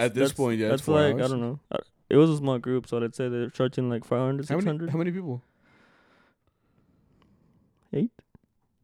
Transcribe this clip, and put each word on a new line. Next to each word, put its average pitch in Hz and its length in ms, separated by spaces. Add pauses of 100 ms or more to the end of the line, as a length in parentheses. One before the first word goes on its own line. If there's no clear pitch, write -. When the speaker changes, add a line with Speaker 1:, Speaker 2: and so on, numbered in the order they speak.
Speaker 1:
at 113 100
this 131 160
Speaker 2:
that's, 131 60
Speaker 1:
point, 120 220
yeah, 110 80
it's 110 60
Speaker 2:
that's 139 100
Speaker 1:
four 151 180
Speaker 2:
like, 147 140
Speaker 1:
hours. 127 100
Speaker 2:
I 131 40
don't 127 120
know. 123 200 (100)
Uh, - 80 (320)
it - 60
was 160 140
a 151 60
small 135 220
group, 127 280
so 117 120
let's 117 180
say 127 120
they're 120 220
charging, 127 380
like, 117 160
five 123 220
hundred, 139 220
Speaker 1:
How 139 80
many, 185 60
Speaker 2:
six 202 40
hundred. 160 240
Speaker 1:
how 156 80
many 175 140
people? 165 300 (2500)
Speaker 2:
Eight. 196 180 (720)